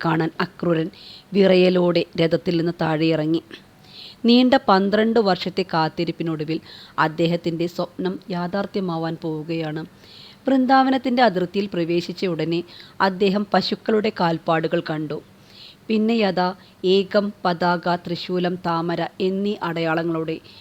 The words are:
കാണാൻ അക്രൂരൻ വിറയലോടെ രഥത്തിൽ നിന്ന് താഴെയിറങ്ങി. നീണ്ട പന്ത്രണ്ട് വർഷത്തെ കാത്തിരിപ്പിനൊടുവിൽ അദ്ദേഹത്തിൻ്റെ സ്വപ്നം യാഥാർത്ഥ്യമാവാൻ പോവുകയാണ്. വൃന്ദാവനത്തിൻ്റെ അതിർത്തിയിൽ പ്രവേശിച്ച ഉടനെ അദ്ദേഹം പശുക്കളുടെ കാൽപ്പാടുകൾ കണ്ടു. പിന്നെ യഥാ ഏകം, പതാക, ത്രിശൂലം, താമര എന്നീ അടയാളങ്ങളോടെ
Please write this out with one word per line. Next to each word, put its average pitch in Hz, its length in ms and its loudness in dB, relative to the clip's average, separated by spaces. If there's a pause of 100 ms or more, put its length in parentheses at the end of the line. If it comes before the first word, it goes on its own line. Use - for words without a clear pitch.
കാണാൻ 160 260 0 (100)
അക്രൂരൻ 170 500 -2 (440)
വിറയലോടെ 185 680 4 (160)
രഥത്തിൽ 170 400 0
നിന്ന് 170 240 0
താഴെയിറങ്ങി. 160 600 0 (840)
നീണ്ട 247 280 6 (140)
പന്ത്രണ്ട് 208 520 2
വർഷത്തെ 185 440 0
കാത്തിരിപ്പിനൊടുവിൽ 160 960 -4 (400)
അദ്ദേഹത്തിൻ്റെ 165 680 0
സ്വപ്നം 180 460 -6 (160)
യാഥാർത്ഥ്യമാവാൻ 175 920 -4
പോവുകയാണ്. 160 600 -6 (640)
വൃന്ദാവനത്തിൻ്റെ 262 800 2
അതിർത്തിയിൽ 190 500 0
പ്രവേശിച്ച 175 520 -2
ഉടനെ 165 340 -2 (420)
അദ്ദേഹം 196 420 0 (100)
പശുക്കളുടെ 214 680 0
കാൽപ്പാടുകൾ 165 600 0 (100)
കണ്ടു. 156 280 -6 (680)
പിന്നെ 220 300 0
യഥാ 185 320 2 (380)
ഏകം, 196 400 2 (160)
പതാക, 175 540 0
ത്രിശൂലം, 180 600 -4 (100)
താമര 170 360 -2 (200)
എന്നീ 196 400 -2
അടയാളങ്ങളോടെ 165 760 -2 (240)